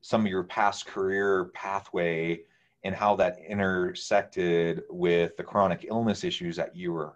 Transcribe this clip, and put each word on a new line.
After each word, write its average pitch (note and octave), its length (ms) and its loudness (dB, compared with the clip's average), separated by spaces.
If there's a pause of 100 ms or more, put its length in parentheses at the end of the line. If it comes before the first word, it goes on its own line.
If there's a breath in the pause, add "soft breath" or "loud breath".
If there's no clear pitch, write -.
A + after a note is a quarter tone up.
some A2 180 0
of G#2+ 60 2
your F#2 160 0
past G2+ 420 0
career G2 580 0 (100)
pathway E2+ 840 -2 (420 soft breath)
and F#2+ 100 -4
how G#2 220 2
that F2+ 320 2
intersected F#2 1400 0
with E2+ 460 2
the - 80 -8
chronic F#2+ 440 2
illness A2 360 0
issues E2+ 320 -4
that - 180 -4
you F2 180 -6
were D#2 240 -6